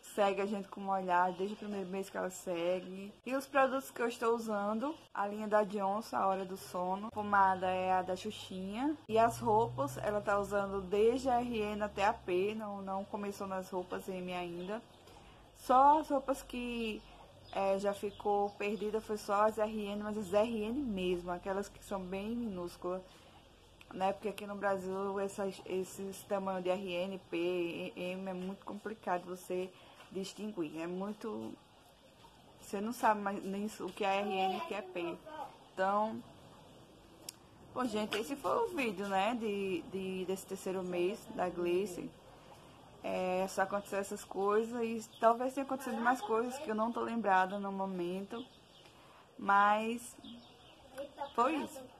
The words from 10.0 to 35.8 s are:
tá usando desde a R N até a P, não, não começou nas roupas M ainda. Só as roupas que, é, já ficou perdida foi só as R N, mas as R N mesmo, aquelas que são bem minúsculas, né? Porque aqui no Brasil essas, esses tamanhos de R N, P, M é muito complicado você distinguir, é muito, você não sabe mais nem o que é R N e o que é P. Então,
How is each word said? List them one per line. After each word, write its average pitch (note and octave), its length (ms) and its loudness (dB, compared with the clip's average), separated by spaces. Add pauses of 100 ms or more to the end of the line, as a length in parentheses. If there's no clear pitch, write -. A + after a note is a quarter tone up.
tá G3+ 180 2
usando G3 440 0
desde A3+ 480 2
a A#3+ 100 4
R A#3+ 180 -2
N G#3 240 0
até G#3 220 0
a A3 80 6
P, G3 420 0
não, G#3 280 -6
não F#3+ 200 -4
começou G3+ 440 -6
nas F#3+ 240 -4
roupas F#3 360 -4
M F3+ 280 -6
ainda. F3+ 460 -6 (760)
Só C#4 420 8
as D4+ 120 -2
roupas C4+ 320 0
que, A#3 600 -4 (500)
é, G3 260 2
já G3+ 160 2
ficou G3+ 560 0
perdida G#3 500 -2
foi G#3+ 160 -4
só G#3 300 4
as G#3+ 120 2
R G#3+ 280 0
N, G#3 160 -4
mas G#3 160 -4
as F#3+ 160 -4
R G#3+ 300 4
N A#3+ 180 0
mesmo, F3+ 500 0
aquelas G3 340 -2
que - 160 -18
são G3+ 160 -4
bem G3 380 -6
minúsculas, F#3 680 -4 (920)
né? F#3+ 200 2
Porque G3 160 -4
aqui G3 180 -6
no G3+ 80 -8
Brasil G3 640 0
essas, G3 460 -4
esses F#3+ 600 -6
tamanhos F#3+ 380 -2
de F3+ 60 0
R F#3 240 0
N, F#3 260 -2 (120)
P, F3 680 -2
M F#3 340 -6
é F#3 40 -4
muito F#3 320 -6
complicado G3+ 580 -4
você F3+ 480 -6 (400)
distinguir, F#3 680 -6
é E3 60 -4
muito, G3 680 -6 (1080)
você G3+ 200 -6
não A3 120 -2
sabe A3 280 4
mais G3+ 220 -2
nem G3 240 -4 (140)
o F3 80 -4
que G3+ 160 -4
é G3 160 4
R G3+ 120 0
N F#3+ 220 2
e - 40 -2
o - 80 -4
que - 80 -6
é G4 60 -4
P. F4 380 -6 (540)
Então, G#3+ 500 0 (1500)